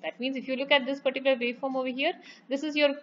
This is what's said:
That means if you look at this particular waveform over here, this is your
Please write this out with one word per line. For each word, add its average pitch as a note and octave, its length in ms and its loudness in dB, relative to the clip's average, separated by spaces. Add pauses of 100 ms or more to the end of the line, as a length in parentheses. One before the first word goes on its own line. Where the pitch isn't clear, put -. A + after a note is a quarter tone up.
That D#3+ 180 -8
means C4+ 160 -2
if B3+ 120 -8
you C4 80 -2
look C#4 140 -2
at C#4 140 6
this C#4 160 -4
particular C4 380 2
waveform B3 380 -2
over B3+ 120 -2
here, C#4 240 0 (380)
this C#4 120 -2
is D4+ 140 -4
your C#4+ 160 6 (100)